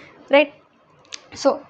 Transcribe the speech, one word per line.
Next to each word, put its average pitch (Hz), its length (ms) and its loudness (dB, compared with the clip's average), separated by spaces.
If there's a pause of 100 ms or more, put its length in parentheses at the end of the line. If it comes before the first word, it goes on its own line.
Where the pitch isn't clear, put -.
(320)
राईट? 294 200 2 (920)
so 269 60 2 (180)